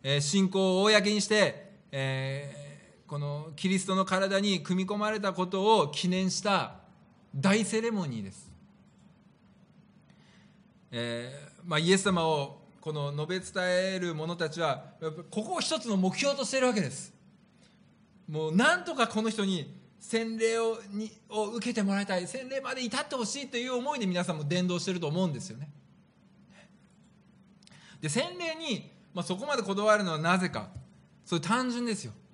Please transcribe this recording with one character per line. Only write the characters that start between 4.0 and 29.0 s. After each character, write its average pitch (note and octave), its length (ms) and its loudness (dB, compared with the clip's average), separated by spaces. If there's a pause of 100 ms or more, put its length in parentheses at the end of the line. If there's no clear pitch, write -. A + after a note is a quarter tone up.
体 F#3+ 340 2
に G3 240 2
組 F3+ 220 0
み F#3 40 -4
込 G#3 80 -2
ま G#3 140 0
れ A3 80 -2
た G3+ 140 0
こ F3+ 160 -2
と G3 300 6
を D3 100 4
記 - 180 -4
念 F#3 240 2
し - 100 -4
た G3 340 0 (600)
大 G3 300 4
セ A3 180 0
レ A3+ 80 0
モ F#3+ 160 -2
ニ A#2 140 -6
ー - 20 -8
で F#2+ 80 -8
す。 - 180 -20 (2500)
え A#2+ 560 -6 (100)
ー、 - 60 -20
ま D#3+ 120 -2
あ、 - 40 4
イ E3 100 4
エ F#3+ 80 8
ス F#3+ 60 0
様 F3+ 200 4
を C#3+ 360 0 (200)
こ D#3 120 -6
の C#3+ 200 -4
述 D3+ 140 -4
べ F#3 140 -2
伝 F#3 540 0
え F#3 60 -4
る F3 140 -2
者 D#3+ 220 -4
た E3 120 -2
ち E3 120 -6
は、 C#3+ 420 -2
や D#3+ 60 -4
っ D#3 40 -6
ぱ D#3 160 -12
こ G#3+ 140 -4
こ F4+ 140 -4
を D#4 40 -2
一 D#4 200 -2
つ A#3+ 60 -10
の G#3 100 0
目 F#3 200 2
標 C#4 200 0
と C4+ 80 -2
し - 80 -4
て C4 60 2
い - 20 4
る B3+ 80 4
わ A3+ 60 2
け G#3 60 2
で C#3 100 0
す。 - 220 -12 (1160)
も D#3 220 -2
う E3 60 2
な D4+ 200 6
ん - 80 -6
と E4 100 -6
か B3+ 140 2
こ G#3+ 120 0
の A3+ 80 0
人 G#3 160 -2
に F3+ 320 -4 (220)
洗 A3+ 400 -4
礼 A3+ 220 2
を、 A3+ 180 0 (120)
に、 G#3+ 220 -6 (160)
を G#3+ 180 0
受 A3+ 240 -4
け A3+ 40 -4
て A3 80 2
も G3 100 4
ら G3 100 2
い F#3+ 40 -2
た F#3+ 100 0
い、 F3+ 120 -2
洗 B3+ 200 -8
礼 C4+ 120 -4
ま C4 140 -6
で B3+ 100 -4
至 A#3 120 -4
っ D4 80 -2
て D4 120 -6
ほ A#3+ 80 0
し G3+ 180 -4
い C4+ 60 -10
と B3+ 80 -6
い A#3+ 100 -2
う B3+ 80 -2
思 C#4 220 -2
い - 20 -4
で G#3 80 -2
皆 F3+ 160 2
さ F3+ 100 -2
ん D#3 60 -4
も D3+ 60 -6
伝 F3+ 240 2
道 F3 100 0
し F3 60 -4
て F#3+ 80 -2
る F3+ 80 -2
と D#3 80 -2
思 F3 160 0
う - 20 2
ん D#3 60 -2
で A#2 80 -6
す - 100 -10
よ A2 80 -14
ね。 C#3+ 100 -12 (2250)
で、 D#3 80 -4
洗 E4+ 300 -2
礼 E4 160 -2
に、 D4+ 360 -6 (220)